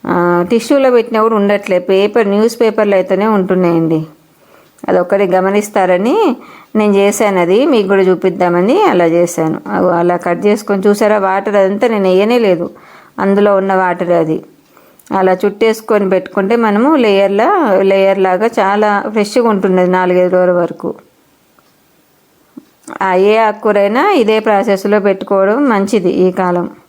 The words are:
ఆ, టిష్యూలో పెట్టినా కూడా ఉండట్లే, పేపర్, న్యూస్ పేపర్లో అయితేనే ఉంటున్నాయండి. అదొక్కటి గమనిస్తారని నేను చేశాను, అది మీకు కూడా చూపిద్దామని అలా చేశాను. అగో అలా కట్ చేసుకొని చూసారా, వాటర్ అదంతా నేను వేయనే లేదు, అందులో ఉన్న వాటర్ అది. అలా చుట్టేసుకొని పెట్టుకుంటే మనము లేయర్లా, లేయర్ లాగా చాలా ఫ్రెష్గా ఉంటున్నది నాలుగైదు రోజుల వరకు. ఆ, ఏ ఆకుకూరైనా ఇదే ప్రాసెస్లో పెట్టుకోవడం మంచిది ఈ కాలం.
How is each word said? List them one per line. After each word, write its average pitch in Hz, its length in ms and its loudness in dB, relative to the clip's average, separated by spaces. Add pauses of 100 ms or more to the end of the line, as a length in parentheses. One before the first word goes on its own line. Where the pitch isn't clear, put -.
ఆ, 175 440 0
టిష్యూలో 262 400 2
పెట్టినా 226 300 0
కూడా 220 140 2
ఉండట్లే, 202 440 0
పేపర్, 202 480 0
న్యూస్ 214 340 0
పేపర్లో 208 360 0
అయితేనే 190 300 -2
ఉంటున్నాయండి. 175 800 0 (840)
అదొక్కటి 190 340 0
గమనిస్తారని 202 1120 0 (380)
నేను 208 200 2
చేశాను, 202 440 0
అది 190 260 2
మీకు 233 220 0
కూడా 190 140 2
చూపిద్దామని 185 840 0
అలా 190 220 2
చేశాను. 165 640 -2
అగో 185 200 -2
అలా 175 300 0
కట్ 175 280 -4
చేసుకొని 208 420 0
చూసారా, 208 320 2
వాటర్ 196 360 -2
అదంతా 202 320 0
నేను 214 160 0
వేయనే 202 360 2
లేదు, 180 300 0 (500)
అందులో 196 360 2
ఉన్న 190 180 0
వాటర్ 180 360 -2
అది. 160 340 0 (760)
అలా 190 280 0
చుట్టేసుకొని 208 640 -2
పెట్టుకుంటే 190 460 -2
మనము 226 400 0
లేయర్లా, 214 840 0
లేయర్ 196 380 2
లాగా 190 280 0
చాలా 208 640 0
ఫ్రెష్గా 220 400 0
ఉంటున్నది 185 420 0
నాలుగైదు 180 440 0
రోజుల 180 160 2
వరకు. 175 420 -4 (2000)
ఆ, 190 120 -2
ఏ 202 240 2
ఆకుకూరైనా 214 720 0
ఇదే 220 280 2
ప్రాసెస్లో 208 600 0
పెట్టుకోవడం 196 720 0
మంచిది 196 400 0
ఈ 185 220 0
కాలం. 180 380 -2 (200)